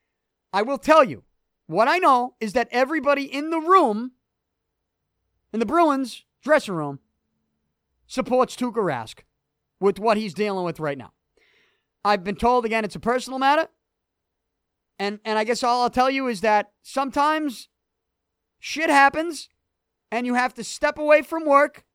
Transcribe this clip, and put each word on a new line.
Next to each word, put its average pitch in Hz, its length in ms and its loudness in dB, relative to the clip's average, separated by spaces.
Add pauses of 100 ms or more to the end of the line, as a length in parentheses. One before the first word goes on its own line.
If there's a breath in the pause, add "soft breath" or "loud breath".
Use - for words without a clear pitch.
(520)
I 196 100 0
will 262 160 -4
tell 311 260 6
you, 135 200 -6 (420)
what 202 220 2
I 330 100 2
know 262 420 2
is 214 120 -6
that 240 180 0
everybody 277 540 0
in 285 260 -8
the 330 100 -2
room 262 520 2 (1400)
in 220 80 -4
the 226 60 0
Bruins 269 580 0 (180)
dressing 262 320 0
room 147 240 -6 (1080)
supports 254 500 -2
Tuukka 240 200 -6
Rask 139 440 -4 (600)
with 196 180 0
what 214 180 2
he's 214 180 -6
dealing 196 300 -2
with 165 160 -6
right 143 180 -6
now. 110 140 -18 (920)
I've 202 200 2
been 196 120 -6
told, 247 280 2
again, 220 200 -2
it's 180 120 -10
a 151 40 -14
personal 247 380 -4
matter. 277 300 2 (1300)
And, 202 260 -6
and 220 140 -2
I 214 60 0
guess 226 180 -2
all 247 200 0
I'll 240 80 2
tell 254 200 2
you 269 180 -2
is 214 140 -4
that 208 300 2 (100)
sometimes 294 880 -2 (920)
shit 320 320 -4
happens 285 580 2 (640)
and 240 160 -4
you 247 80 -2
have 247 200 0
to 233 100 -14
step 294 340 -4
away 302 240 6
from 330 240 -8
work 285 380 2 (100)